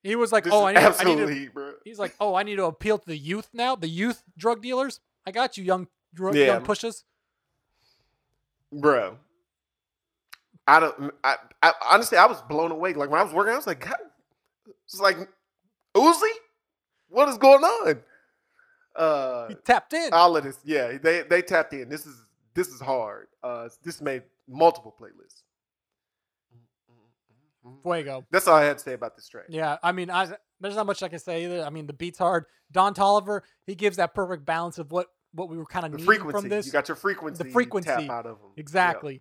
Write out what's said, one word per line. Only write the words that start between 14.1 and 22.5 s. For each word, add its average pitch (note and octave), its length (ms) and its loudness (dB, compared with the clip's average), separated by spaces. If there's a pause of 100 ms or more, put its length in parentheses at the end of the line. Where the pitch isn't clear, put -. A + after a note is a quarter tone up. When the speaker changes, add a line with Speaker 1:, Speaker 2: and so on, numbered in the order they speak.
Speaker 2:
it's F#3+ 140 -14
like, F#3+ 160 4 (760)
"Uzi? E4 360 4 (800)
What C4 200 4
is B3 80 -6
going C4+ 260 10
on?" F#4 400 0 (920)
Uh, C3+ 540 -2
Speaker 1:
He G#3 60 -14
tapped - 380 0
in. D#4+ 200 -4
Speaker 2:
all E3+ 240 6
of D3 80 0
this, C3+ 200 -12
yeah, C#3 340 -4
they, D#3+ 240 0
they F3 200 0
tapped E3+ 300 -2
in. C3 160 -12
This D3+ 180 -14
is, A#2+ 180 -20 (300)